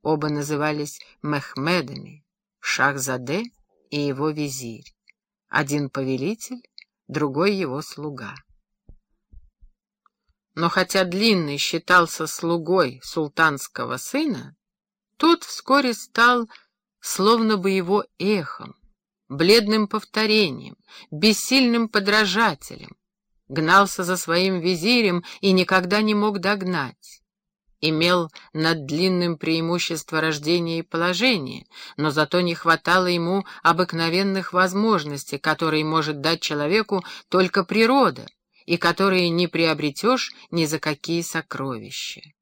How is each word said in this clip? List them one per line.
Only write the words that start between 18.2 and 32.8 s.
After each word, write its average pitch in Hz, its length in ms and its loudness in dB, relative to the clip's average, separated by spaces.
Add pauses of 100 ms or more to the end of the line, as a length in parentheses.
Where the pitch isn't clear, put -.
бледным 208 580 4
повторением, 214 880 0 (360)
бессильным 233 760 2
подражателем, 202 1080 0 (520)
гнался 175 560 2
за 180 140 -2
своим 180 420 0
визирем 180 640 2 (180)
и 196 100 4
никогда 185 500 2
не 214 120 2
мог 208 260 0
догнать. 180 840 -4 (580)
Имел 165 520 0 (220)
над 156 320 0
Длинным 175 520 0
преимущество 165 840 -2
рождения 165 580 -2
и 165 40 -8
положения, 180 840 -2 (320)
но 151 140 0
зато 156 300 2
не 170 120 0
хватало 170 540 2